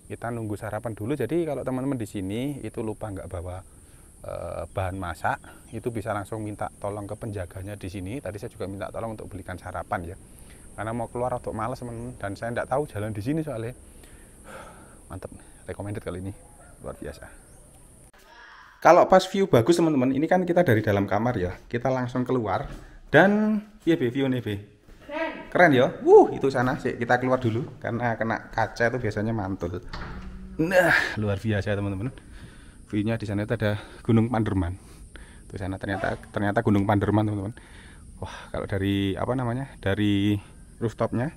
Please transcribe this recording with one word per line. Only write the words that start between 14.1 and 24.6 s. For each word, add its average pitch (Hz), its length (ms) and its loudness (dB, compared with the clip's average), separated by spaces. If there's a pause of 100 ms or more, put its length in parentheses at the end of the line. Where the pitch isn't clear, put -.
Mantap, - 240 -12 (320)
recommended 101 400 -8
kali 90 160 -6
ini. 95 120 -8 (520)
Luar - 160 -12
biasa. - 240 -10 (1600)
Kalau 160 240 10
pas 185 160 8
view 196 240 2
bagus, 170 320 6
teman-teman, 135 320 4
ini 151 160 2
kan 185 160 4
kita 175 160 4
dari 110 240 4
dalam 101 240 4
kamar 110 320 0
ya. 87 240 -2
Kita 120 240 -2
langsung 127 400 0
keluar. 113 400 0 (400)
Dan, 208 560 6 (240)
iya, 160 80 6
Be, 123 160 0
view 135 160 2
nih, 127 160 0
Be. 101 280 -4 (800)